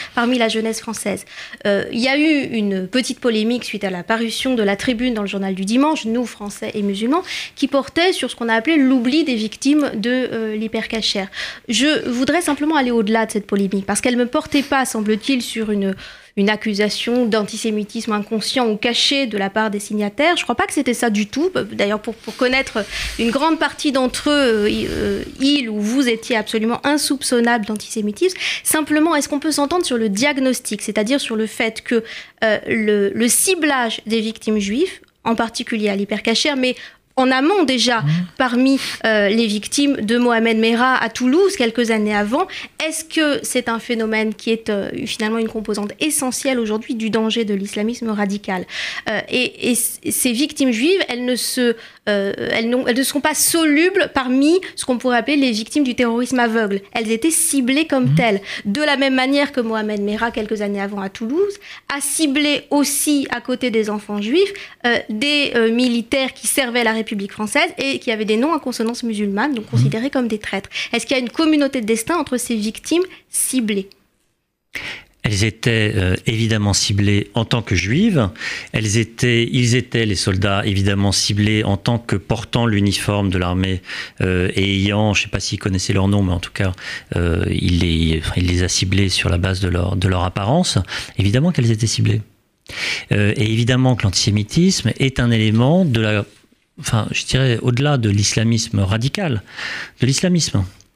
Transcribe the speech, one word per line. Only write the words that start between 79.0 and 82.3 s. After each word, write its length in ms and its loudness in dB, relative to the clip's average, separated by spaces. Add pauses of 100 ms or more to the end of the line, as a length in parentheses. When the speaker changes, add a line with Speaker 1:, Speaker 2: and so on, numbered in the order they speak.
Speaker 2:
ils 240 4
étaient, 300 0
les 100 0
soldats, 500 2
évidemment 460 2
ciblés 540 2
en 100 2
tant 240 0
que 160 -4
portant 500 -2